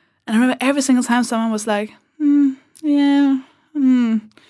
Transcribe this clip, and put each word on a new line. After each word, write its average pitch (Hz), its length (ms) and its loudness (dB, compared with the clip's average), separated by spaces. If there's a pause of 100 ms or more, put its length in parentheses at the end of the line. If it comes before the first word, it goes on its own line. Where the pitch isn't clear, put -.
(280)
And 220 80 -4
I 220 40 2
remember 254 240 0
every 277 180 0
single 254 220 2
time 240 200 0
someone 226 280 -4
was 214 160 -6
like, 214 240 -4 (260)
"Hmm, 285 360 2 (280)
yeah, 285 580 0 (340)
hmm, 247 440 2 (320)